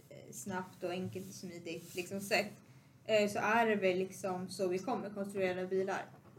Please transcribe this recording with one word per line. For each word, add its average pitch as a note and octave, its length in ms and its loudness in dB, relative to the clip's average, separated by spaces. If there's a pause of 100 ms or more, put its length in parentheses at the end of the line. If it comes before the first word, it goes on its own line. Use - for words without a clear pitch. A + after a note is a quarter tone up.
eh, - 220 -16
snabbt - 520 -6
och F3+ 80 -2
enkelt F#3 360 -4
och G3 60 -14
smidigt, E3+ 640 -10
liksom, F#3+ 260 -4
sätt, F#3 300 2 (540)
eh, G#3 240 6
så G#3 100 -2
är A3+ 280 6
det G#3+ 80 6
väl, F#3+ 220 4
liksom, F#3 520 -2
så F#3+ 180 0
vi F3+ 120 0
kommer G#3 300 -2
konstruera G3 580 -2
bilar. F#3+ 380 0 (340)